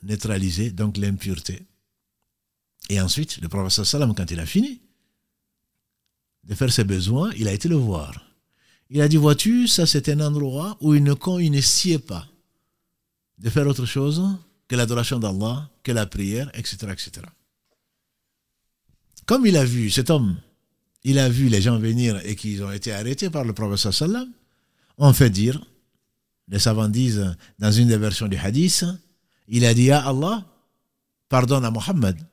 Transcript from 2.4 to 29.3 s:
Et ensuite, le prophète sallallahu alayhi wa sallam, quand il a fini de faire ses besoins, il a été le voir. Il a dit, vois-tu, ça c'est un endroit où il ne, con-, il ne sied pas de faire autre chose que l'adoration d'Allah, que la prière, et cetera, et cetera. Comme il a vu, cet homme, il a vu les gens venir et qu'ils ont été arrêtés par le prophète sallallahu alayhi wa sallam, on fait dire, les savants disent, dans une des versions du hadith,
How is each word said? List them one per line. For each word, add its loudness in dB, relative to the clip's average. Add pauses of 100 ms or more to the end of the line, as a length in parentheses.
Et 0
ensuite, -4
le -8
prophète -6
sallallahu -2
alayhi 0
wa -2
sallam, -
quand -4
il -6
a -6
fini -2 (1600)
de -10
faire 0
ses 0
besoins, -2
il -2
a -2
été -4
le 2
voir. -4 (680)
Il 0
a 4
dit, 4
vois-tu, 4
ça 2
c'est 0
un 0
endroit -4
où 4
il 6
ne, 4
con-, -2
il 2
ne 2
sied 2
pas -12 (1080)
de -4
faire 0
autre 0
chose -2 (460)
que -4
l'adoration -2
d'Allah, -4 (140)
que -6
la -2
prière, -6
et -10
cetera, -10
et -10
cetera. -16 (1900)
Comme 2
il 6
a 4
vu, 0
cet 0
homme, 2 (640)
il 2
a 4
vu 2
les 4
gens 2
venir 0
et -6
qu'ils -8
ont -8
été -8
arrêtés -6
par -4
le -2
prophète -4
sallallahu 0
alayhi 0
wa -6
sallam, -16 (640)
on 8
fait 4
dire, -2 (840)
les -4
savants 2
disent, 0 (220)
dans 2
une 6
des 4
versions -2
du -2
hadith, 0 (640)